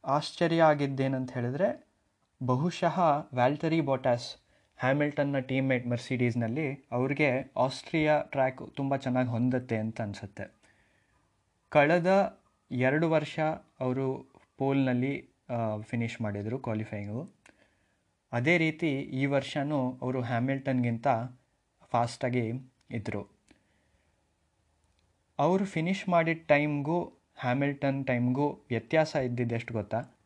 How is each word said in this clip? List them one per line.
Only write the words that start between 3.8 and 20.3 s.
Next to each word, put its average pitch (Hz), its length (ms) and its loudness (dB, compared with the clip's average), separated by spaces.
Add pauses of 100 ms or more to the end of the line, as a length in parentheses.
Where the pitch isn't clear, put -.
ಬಾಟಾಸ್, 131 540 0 (420)
ಹ್ಯಾಮಿಲ್ಟನ್ನ 143 600 0
ಟೀಮ್‌ಮೇಟ್ 131 480 0
ಮರ್ಸಿಡೀಸ್‌ನಲ್ಲಿ, 120 1040 -2
ಅವ್ರಿಗೆ 135 680 0
ಆಸ್ಟ್ರಿಯಾ 151 640 0
ಟ್ರ್ಯಾಕ್ 131 540 -2
ತುಂಬ 139 200 -2
ಚೆನ್ನಾಗಿ 127 340 -2
ಹೊಂದತ್ತೆ 123 480 0
ಅಂತ 110 240 -4
ಅನ್ಸುತ್ತೆ. 101 520 -10 (1160)
ಕಳೆದ 170 680 4 (320)
ಎರಡು 139 380 2
ವರ್ಷ 156 300 0 (400)
ಅವರು 131 520 -4 (260)
ಪೋಲ್‌ನಲ್ಲಿ, 135 720 0 (200)
ಆ, 113 320 -2
ಫಿನಿಷ್ 117 400 -4
ಮಾಡಿದ್ರು 107 380 -4
ಕ್ವಾಲಿಫೈಯಿಂಗು. 110 720 -6 (1000)
ಅದೇ 131 260 2
ರೀತಿ 156 420 0
ಈ 135 260 -2
ವರ್ಷನೂ 139 760 -2
ಅವರು 127 200 -2
ಹ್ಯಾಮಿಲ್ಟನ್ಗಿಂತ 123 840 -2 (840)